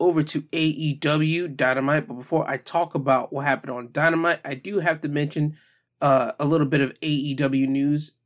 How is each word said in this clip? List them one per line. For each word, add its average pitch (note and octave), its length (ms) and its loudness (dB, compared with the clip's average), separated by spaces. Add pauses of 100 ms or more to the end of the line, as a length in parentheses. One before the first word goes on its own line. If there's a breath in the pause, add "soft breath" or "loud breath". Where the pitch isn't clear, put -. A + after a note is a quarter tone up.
over D#3+ 240 4
to D#3 280 -6
A E3 120 -2
E D#3 300 -2
W D#3 520 0
Dynamite, C3+ 640 0
but B2 60 -12
before D3 340 -2
I C3+ 80 -4
talk E3 400 -2
about C3 360 0
what C#3+ 120 -6
happened C3 260 0
on A#2+ 220 -10
Dynamite, E3 520 2
I C#3+ 100 -6
do F#3+ 260 -4
have D#3+ 220 0
to D#3 60 -4
mention, D3 480 -2 (440 loud breath)
uh, C3 400 4
a D3 40 0
little D3+ 220 4
bit D3+ 140 2
of C3 100 2
A - 180 -8
E D3 260 0
W C3+ 340 2
news C#3+ 580 0